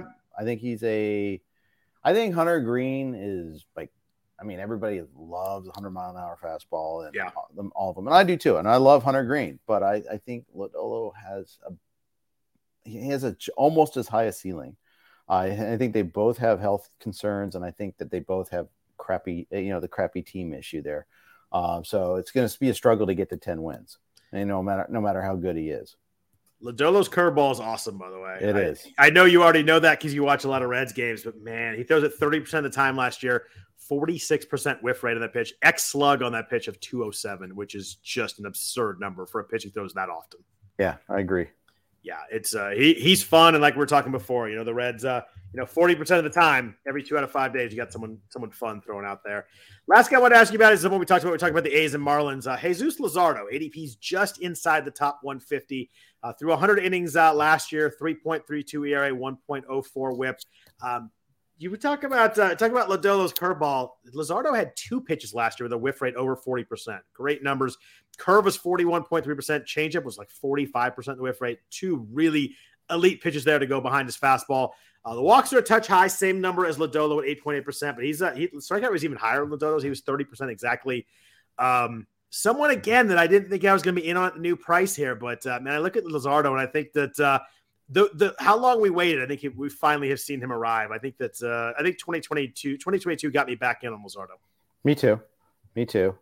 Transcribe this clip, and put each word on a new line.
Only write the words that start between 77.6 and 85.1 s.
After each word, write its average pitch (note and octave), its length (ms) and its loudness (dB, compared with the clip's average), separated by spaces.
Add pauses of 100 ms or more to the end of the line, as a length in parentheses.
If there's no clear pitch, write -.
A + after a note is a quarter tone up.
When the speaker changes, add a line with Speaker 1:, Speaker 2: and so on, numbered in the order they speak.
Speaker 2:
percent, C#3+ 320 -6
but A#2 80 -10
he's, D3+ 180 -4
uh, E3+ 120 0
he, D#3 160 -4
strikeout G#3 420 -4
was D#3+ 140 -2
even C#3+ 100 -4
higher A#2 300 -2
than D3 120 -6
Lodolo's. D3+ 260 -2
He C#3+ 60 -4
was C3+ 120 -8
thirty C#3+ 240 -4
percent B2+ 260 -10
exactly. A#2+ 560 -4 (500)
Um, A#2+ 500 0 (220)
someone, C#4+ 420 2
again, A3+ 360 2
that F3+ 100 2
I E3+ 80 8
didn't F#3 240 4
think F#3+ 140 -4
I G3 80 6
was F3+ 120 4
gonna F3+ 180 0
be D#3+ 80 -4
in F3 80 0
on F#3 80 2
at F3+ 80 -2
the D#3+ 80 -14
new E3+ 160 0
price F3+ 400 2
here, C3 180 -2